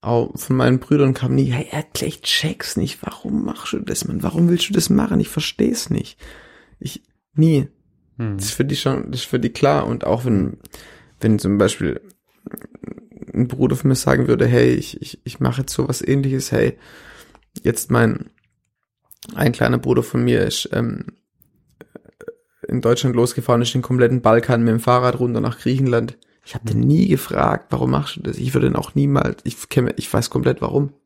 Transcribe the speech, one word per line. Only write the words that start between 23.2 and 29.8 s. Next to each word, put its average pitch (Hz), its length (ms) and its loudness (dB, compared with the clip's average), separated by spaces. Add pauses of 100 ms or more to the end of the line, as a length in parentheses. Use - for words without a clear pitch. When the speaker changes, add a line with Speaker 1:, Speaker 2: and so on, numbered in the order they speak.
Speaker 1:
ist 117 120 -2
den 127 80 0
kompletten 127 400 2
Balkan 117 420 4
mit 117 80 4
dem 113 80 2
Fahrrad 123 400 2
runter 120 220 0
nach 113 180 -4
Griechenland.“ 123 580 0 (280)
Ich - 100 -16
hab 113 100 -10
den 110 160 0
nie 156 260 4
gefragt, - 640 0
„Warum 127 200 -2
machst 143 260 -2
du - 40 -14
das?“ - 160 -8
Ich 127 160 -6
würde 131 140 2
den - 80 0
auch - 200 -4
niemals, 143 480 0
ich - 260 -10
kenn, 123 280 2